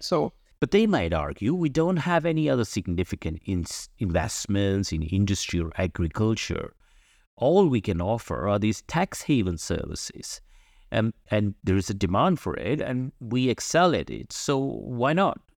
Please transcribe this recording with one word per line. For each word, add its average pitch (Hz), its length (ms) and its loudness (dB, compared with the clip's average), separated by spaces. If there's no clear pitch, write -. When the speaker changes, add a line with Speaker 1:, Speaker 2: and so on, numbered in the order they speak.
Speaker 1:
So 156 320 0
Speaker 2:
But - 100 0
they 214 140 6
might 110 280 2
argue, 80 420 0
"We 170 140 0
don't 165 280 2
have 165 280 2
any 160 220 2
other 127 180 2
significant 87 800 -4
ins-, 87 520 -4
investments 98 920 0
in 80 100 -2
industry 92 580 0
or 82 160 -2
agriculture. 92 1000 -2
All 175 320 6
we 123 140 2
can 92 180 0
offer 90 480 -2
are 101 120 2
these 107 240 0
tax - 400 -4
haven 95 340 0
services. - 840 -8
Um, 113 220 2
and 107 320 2
there 95 140 4
is 98 120 0
a 101 60 -4
demand 104 460 2
for 78 160 -4
it, 117 240 -2
and 127 380 -4
we 123 300 0
excel 160 460 2
at 82 140 -2
it. - 240 -10
So 139 260 -2
why 123 540 -2
not? 180 260 2